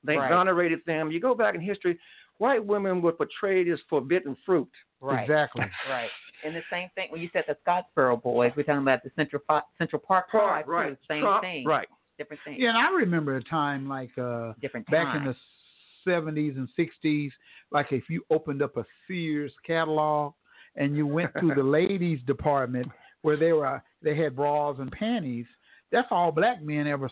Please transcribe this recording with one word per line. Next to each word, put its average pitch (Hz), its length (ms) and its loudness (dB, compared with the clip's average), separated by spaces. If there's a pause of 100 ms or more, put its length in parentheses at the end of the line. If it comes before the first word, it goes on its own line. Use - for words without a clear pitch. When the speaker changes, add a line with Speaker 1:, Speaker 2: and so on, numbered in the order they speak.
Speaker 1:
They 147 140 2
Speaker 2:
Right. 139 80 0
Speaker 1:
exonerated 175 600 2
them. 156 260 -2
You 170 80 -4
go 247 160 2
back 208 200 2
in 170 60 -6
history, 180 380 -2 (400)
white 226 260 2
women 196 360 0
were 165 120 4
portrayed 185 540 0
as 165 200 0
forbidden 143 480 0 (100)
fruit. 175 240 2 (300)
Speaker 2:
Right. 131 220 -2
Speaker 3:
Exactly. 143 420 2 (260)
Speaker 2:
Right. 120 200 -4 (340)
And 156 120 -8
the 165 160 -8
same 180 240 -6
thing 190 160 -6
when 165 100 -8
you 170 100 -8
said 170 160 0
the - 80 -2 (100)
Scottsboro 135 560 2
Boys, 120 360 4
we're 147 60 0
talking 143 180 2
about 135 220 2
the 135 120 -12
Central 147 320 -2
Fo-, 156 140 4 (160)
Central 160 240 -4
Park 185 300 0
Speaker 1:
Park, 214 120 4
Speaker 2:
Five, 151 220 0
too. 143 60 -8
Speaker 1:
right. 147 260 -2 (100)
Speaker 2:
Same 151 140 -4
Speaker 1:
Trump, 202 220 2
Speaker 2:
thing. 165 240 -8
Speaker 1:
right. 139 200 0 (320)
Speaker 2:
Different 147 240 -12
thing. - 160 -12
Speaker 3:
Yeah, 247 100 2
and 226 80 2
I 294 140 2
remember 170 460 2
a 123 60 -6
time, 143 460 -2
like, 131 300 -8
uh, 117 420 -6
Speaker 2:
Different 123 300 -8
Speaker 3:
back 151 240 2
in 143 80 -2
Speaker 2:
time. - 100 -4
Speaker 3:
the - 20 -6 (680)
seventies 156 540 0
and 131 180 -6
sixties, 151 560 -2 (400)
like, 147 200 0
if 127 160 -2
you 165 220 -6
opened 143 320 0
up 139 160 -2
a 113 80 -6 (220)
Sears 156 440 -4 (140)
catalog 151 680 0 (420)
and 143 200 0
you 147 120 0
went 160 320 0
to 160 160 4
the 139 80 2
Speaker 1:
<laughs> - 0 -
Speaker 3:
ladies 170 640 2
department 131 600 0 (360)
where 151 140 2
they 165 160 4
were, 139 280 0 (220)
they 151 120 0
had 147 200 -2
bras 147 440 0
and 131 120 -8
panties, 147 560 -4 (440)
that's - 200 2
all 175 200 4
black 185 300 2
men 151 240 -2
ever 139 260 -2